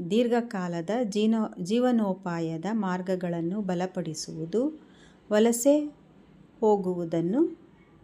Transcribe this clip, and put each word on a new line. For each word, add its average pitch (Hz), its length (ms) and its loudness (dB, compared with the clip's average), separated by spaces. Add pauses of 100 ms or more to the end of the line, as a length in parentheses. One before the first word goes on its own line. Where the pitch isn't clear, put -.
(100)
ದೀರ್ಘಕಾಲದ 208 800 0 (140)
ಜೀನ-, 214 580 0
ಜೀವನೋಪಾಯದ 185 1080 0
ಮಾರ್ಗಗಳನ್ನು 185 880 -2
ಬಲಪಡಿಸುವುದು, 175 1200 -4 (520)
ವಲಸೆ 233 520 4 (760)
ಹೋಗುವುದನ್ನು 185 1000 2 (420)